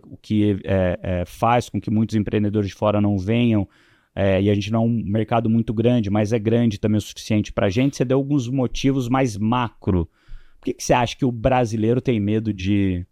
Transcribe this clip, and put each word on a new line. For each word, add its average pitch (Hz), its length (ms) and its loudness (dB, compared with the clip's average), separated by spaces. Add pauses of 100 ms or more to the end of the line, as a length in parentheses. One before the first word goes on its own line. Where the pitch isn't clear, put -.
o - 120 -20
que, 104 460 0
é, 92 380 0
é, 90 220 -4
faz 117 460 0
com 104 100 -4
que - 100 -6
muitos 107 260 0
empreendedores 104 520 0
de - 60 -10
fora 104 260 0
não 104 160 2
venham, 110 500 0 (480)
é, 98 280 2
e 104 80 2
a 104 40 4
gente 101 160 -2
não 113 100 0
é 113 40 2
um 117 220 0
mercado 110 420 0
muito 113 240 2
grande, 113 380 2
mas 107 240 0
é 120 40 0
grande 110 400 2
também 107 200 2
o - 20 2
suficiente - 500 -4
pra - 200 0
gente. 127 260 0
Você 139 80 0
deu 131 140 2
alguns 139 280 -2
motivos 131 640 -2
mais 127 300 0
macro. 107 680 0 (540)
Por - 60 -20
que - 80 -4
que - 100 -14
você - 80 0
acha 123 240 0
que - 80 -2
o 123 80 0
brasileiro 117 680 0
tem 117 200 0
medo 107 320 0
de, 95 600 0